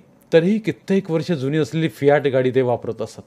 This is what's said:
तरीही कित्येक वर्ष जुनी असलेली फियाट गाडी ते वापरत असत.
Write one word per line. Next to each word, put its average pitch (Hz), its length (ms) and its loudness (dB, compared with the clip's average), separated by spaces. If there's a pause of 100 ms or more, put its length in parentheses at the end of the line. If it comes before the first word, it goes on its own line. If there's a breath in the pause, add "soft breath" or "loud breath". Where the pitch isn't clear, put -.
(320)
तरीही 175 260 4
कित्येक 190 520 -4
वर्ष 160 220 -2
जुनी 139 260 -2
असलेली 156 300 -2
फियाट 143 380 2
गाडी 131 240 0
ते 127 120 2
वापरत 120 400 -4
असत. - 240 -12